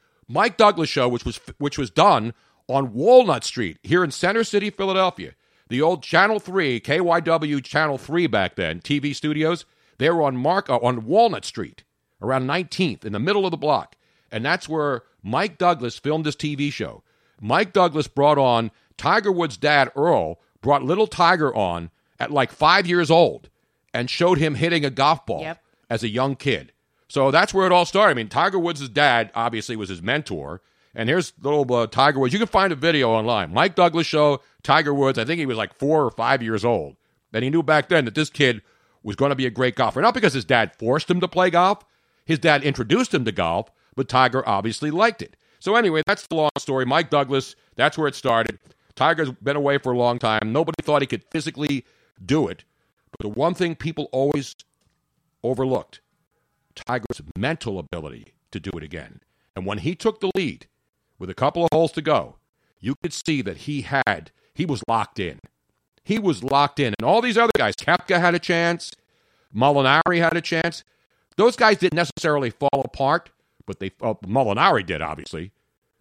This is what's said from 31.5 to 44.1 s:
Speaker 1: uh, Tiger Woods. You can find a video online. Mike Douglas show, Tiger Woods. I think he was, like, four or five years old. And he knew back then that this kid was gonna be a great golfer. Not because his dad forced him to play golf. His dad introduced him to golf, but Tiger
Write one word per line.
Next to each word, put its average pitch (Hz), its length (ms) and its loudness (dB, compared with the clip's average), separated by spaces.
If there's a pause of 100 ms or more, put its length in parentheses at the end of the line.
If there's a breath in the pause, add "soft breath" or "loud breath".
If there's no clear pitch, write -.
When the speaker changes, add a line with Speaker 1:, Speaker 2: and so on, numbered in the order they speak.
Speaker 1:
uh, 120 140 0
Tiger 135 320 2
Woods. 127 140 0
You 202 80 0
can 226 80 -2
find 190 240 2
a 151 40 -4
video 135 340 0
online. 110 440 0
Mike 165 220 0
Douglas 170 320 2
show, 147 320 2 (240 soft breath)
Tiger 147 280 2
Woods. 135 240 2
I 113 80 -2
think 160 140 -4
he 156 80 -4
was, 120 100 -4
like, 104 220 -6
four 147 260 2
or 117 60 -2
five 123 320 0
years 110 220 -2
old. 87 320 0 (360)
And 117 120 -2
he 131 60 -2
knew 165 120 2
back 151 260 2
then 160 180 4
that 110 100 -6
this 151 140 -2
kid 123 320 0 (420)
was 104 100 -8
gonna 139 220 0
be 131 100 -4
a 123 40 -2
great 123 260 -2
golfer. 127 260 0
Not 226 120 4
because 208 200 2
his 131 100 -4
dad 113 300 2
forced 127 340 -2
him 180 120 0
to 180 80 -2
play 175 220 2
golf. 180 340 2 (400)
His 160 160 -2
dad 147 240 4
introduced 143 500 0
him 135 120 0
to 113 60 -2
golf, 87 380 -2 (240)
but 135 140 -4
Tiger 127 400 2